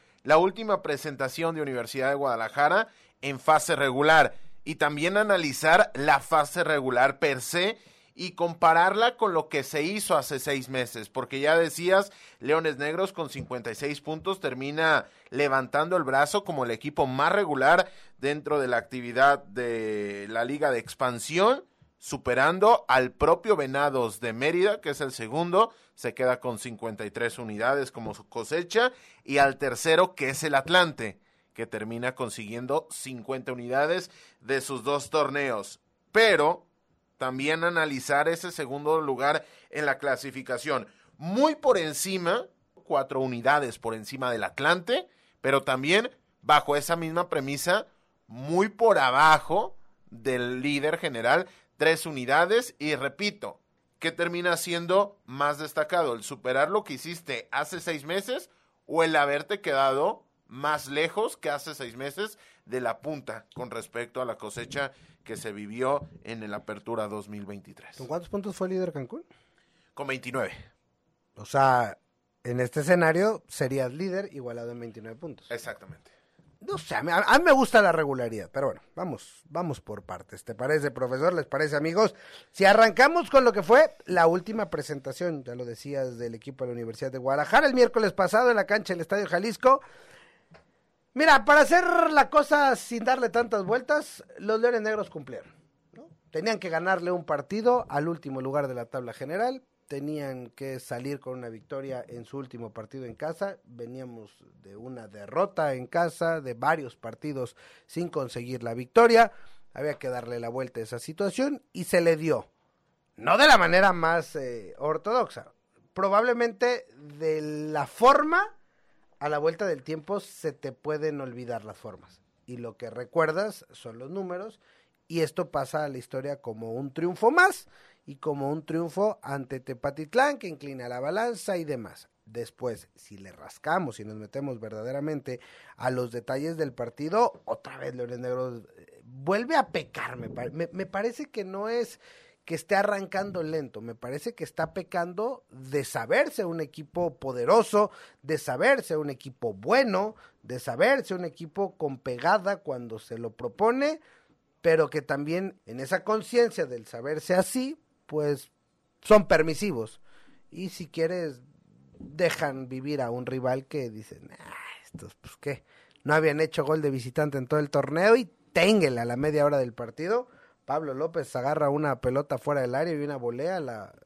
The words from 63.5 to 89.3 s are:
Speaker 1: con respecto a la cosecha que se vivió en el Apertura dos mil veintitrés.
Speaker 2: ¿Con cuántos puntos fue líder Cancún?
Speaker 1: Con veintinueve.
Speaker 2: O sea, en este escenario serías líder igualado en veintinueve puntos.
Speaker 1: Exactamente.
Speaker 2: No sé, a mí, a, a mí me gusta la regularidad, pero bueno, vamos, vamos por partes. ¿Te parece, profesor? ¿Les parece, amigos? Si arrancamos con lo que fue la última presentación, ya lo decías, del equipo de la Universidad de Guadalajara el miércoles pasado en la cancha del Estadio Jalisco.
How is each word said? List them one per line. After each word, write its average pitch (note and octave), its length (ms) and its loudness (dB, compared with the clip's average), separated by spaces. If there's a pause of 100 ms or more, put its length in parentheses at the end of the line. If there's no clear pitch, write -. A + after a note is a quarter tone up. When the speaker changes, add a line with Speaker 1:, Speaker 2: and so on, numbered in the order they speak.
Speaker 1:
con A#2+ 160 -10
respecto A#2 500 -10
a B2 60 -4
la A2 100 -6
cosecha B2 560 -8 (320)
que A2 140 -10
se A2 120 -8
vivió B2+ 600 -4 (140)
en A2+ 180 -12
el G#2 100 -10
Apertura G#2+ 560 -6
dos G2+ 220 -10
mil G#2 160 -12
veintitrés. - 500 -18
Speaker 2:
¿Con B2+ 100 -16
cuántos E3+ 220 -6
puntos G3+ 260 -8
fue F#3 140 -6
líder F#3 240 -4
Cancún? D3+ 320 -10 (720)
Speaker 1:
Con C#3+ 140 -10
veintinueve. B2+ 440 -4 (840)
Speaker 2:
O G#2+ 100 -18
sea, B2+ 500 2 (480)
en B2 160 -4
este B2+ 200 -2
escenario F3 680 2
serías C3 460 -2
líder F#3+ 400 -6
igualado A#2+ 380 -10
en A#2+ 80 -12
veintinueve A2+ 380 -16
puntos. D3+ 320 -16
Speaker 1:
Exactamente. - 600 -14 (500)
Speaker 2:
No G4 160 -8
sé, - 200 -8
a A#2 60 -4
mí, E3 80 -4
a, E3+ 100 4
a B3 180 6
mí E4+ 60 4
me D4+ 80 8
gusta B3 280 6
la F#3 120 6
regularidad, B2+ 600 -2
pero C#3 140 -2
bueno, G#2 160 -4 (120)
vamos, - 540 -10
vamos D#3+ 320 -6
por G2+ 220 -14
partes. - 420 -16
¿Te A2+ 100 -10
parece, C#3 360 0
profesor? B2+ 420 0
¿Les D#3 140 -2
parece, D3 300 -2
amigos? E3 380 2 (380)
Si F#3+ 140 4
arrancamos A#3 640 6
con C4+ 160 8
lo A#3 80 6
que G3+ 80 0
fue C4 420 6
la E3+ 220 4
última F#3 420 0
presentación, D3 760 -6
ya A#2+ 100 -10
lo B2 100 -8
decías, B2+ 540 -6
del A#2 160 -8
equipo C3 300 -10
de A#2+ 40 -6
la B2 60 -6
Universidad A#2 360 -8
de C3 60 -10
Guadalajara D3 500 2
el C4+ 60 2
miércoles A#3 400 4
pasado G#3+ 380 2
en A3+ 60 4
la G3 100 0
cancha G#3 260 -2
del E3+ 80 -6
Estadio G3 260 -2
Jalisco. A#3 540 4 (1300)